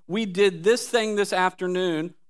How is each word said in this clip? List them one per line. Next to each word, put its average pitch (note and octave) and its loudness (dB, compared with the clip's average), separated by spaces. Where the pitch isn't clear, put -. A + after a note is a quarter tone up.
We G#3+ -2
did F3+ 0
this A#3+ 2
thing G#3+ 0
this G3+ 0
afternoon. F3+ -2